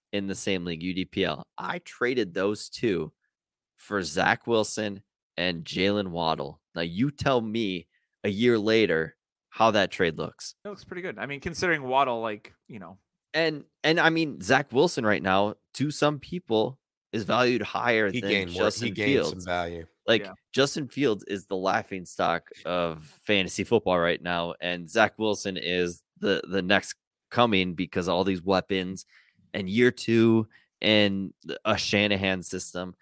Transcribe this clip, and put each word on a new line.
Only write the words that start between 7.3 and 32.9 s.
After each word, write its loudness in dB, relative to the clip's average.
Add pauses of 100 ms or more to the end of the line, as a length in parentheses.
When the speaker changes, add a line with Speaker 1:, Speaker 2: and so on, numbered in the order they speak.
Speaker 1:
me -4 (380)
a 0
year 4
later 2 (340)
how 4
that 2
trade 0
looks. -10 (100)
Speaker 2:
It -12
looks -16
pretty -14
good. -10
I -8
mean, -10
considering -2
Waddle, 2
like, -6 (140)
you -16
know. -16 (360)
Speaker 1:
And, -2 (200)
and 4
I 6
mean, 0
Zach 2
Wilson 2
right 4
now, 2 (200)
to -2
some 0
people, -2 (360)
is -4
valued 2
higher 0
Speaker 3:
He -4
Speaker 1:
than -2
Speaker 3:
gained 0
more, 0
Speaker 1:
Justin 0
Speaker 3:
he -4
gained -2
Speaker 1:
Fields. 2
Speaker 3:
some -8
value. -4 (220)
Speaker 1:
Like, 2
Speaker 2:
Yeah. -14 (180)
Speaker 1:
Justin 0
Fields -2
is -6
the -6
laughing -2
stock -2 (160)
of -2 (240)
fantasy 0
football 2
right 0
now, -4
and -6
Zach 2
Wilson -2
is -2 (160)
the, 0
the -2
next 2 (360)
coming 2
because -4
all 2
these -2
weapons -2 (480)
and -6
year 4
two 4 (340)
and 2 (320)
a 2
Shanahan 0
system. -6